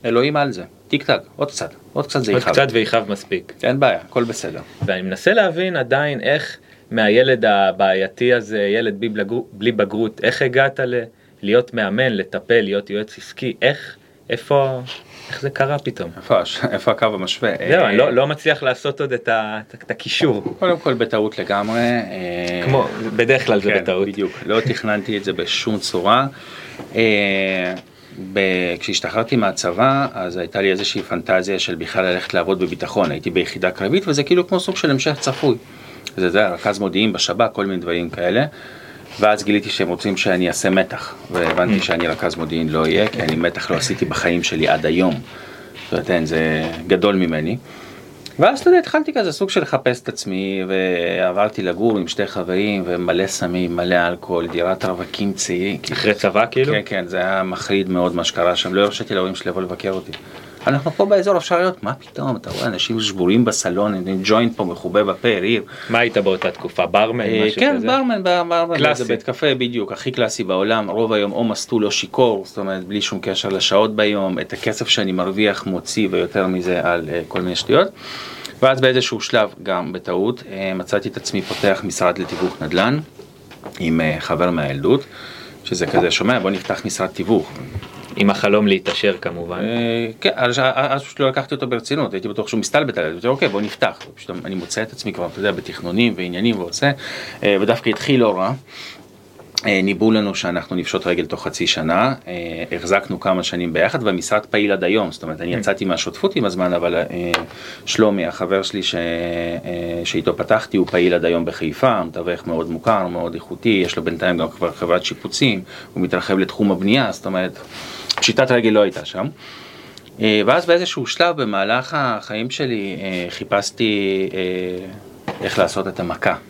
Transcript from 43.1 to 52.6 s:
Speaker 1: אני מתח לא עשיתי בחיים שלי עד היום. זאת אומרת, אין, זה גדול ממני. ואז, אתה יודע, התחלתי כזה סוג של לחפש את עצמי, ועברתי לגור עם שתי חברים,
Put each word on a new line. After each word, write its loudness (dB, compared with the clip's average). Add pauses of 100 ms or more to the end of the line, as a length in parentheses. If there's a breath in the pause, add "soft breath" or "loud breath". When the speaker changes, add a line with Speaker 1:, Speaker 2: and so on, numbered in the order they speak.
Speaker 1:
אני -2
מתח -2
לא 0
עשיתי -2
בחיים 0
שלי 0
עד 2
היום. 2 (680 loud breath)
זאת -8
אומרת, -4
אין, 2
זה 0 (480)
גדול 4
ממני. 0 (840 loud breath)
ואז, 4
אתה 4
יודע, 8
התחלתי 0
כזה 0
סוג -4
של 2
לחפש 0
את -6
עצמי, -4
ועברתי 0
לגור 2
עם -2
שתי -2
חברים, -2